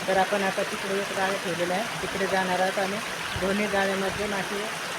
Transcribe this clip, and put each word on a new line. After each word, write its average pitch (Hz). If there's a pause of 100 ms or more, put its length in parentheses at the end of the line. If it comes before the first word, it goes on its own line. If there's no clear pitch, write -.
तर 190
आपण 196
आता 190
तिकडे 196
एक 190
जाळं 190 (100)
ठेवलेलं 175
आहे, 202
तिकडे 190
जाणार 185
आहोत 190
आणि 196 (440)
दोन्ही 196
जाळ्यामध्ये 196
मासे 202 (400)